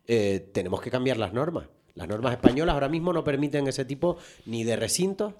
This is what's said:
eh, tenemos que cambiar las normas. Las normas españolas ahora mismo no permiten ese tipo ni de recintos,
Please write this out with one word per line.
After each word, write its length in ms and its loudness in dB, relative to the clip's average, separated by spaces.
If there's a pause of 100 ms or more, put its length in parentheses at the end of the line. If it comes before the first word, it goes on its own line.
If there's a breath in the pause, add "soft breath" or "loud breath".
eh, 460 2
tenemos 280 -2
que 100 -10
cambiar 260 0
las 160 -2
normas. 340 -2 (280)
Las 140 -4
normas 240 0
españolas 420 4
ahora 160 0
mismo 240 0
no 100 0
permiten 440 0
ese 180 -2
tipo 320 -2 (260 loud breath)
ni 200 -4
de 120 2
recintos, 640 0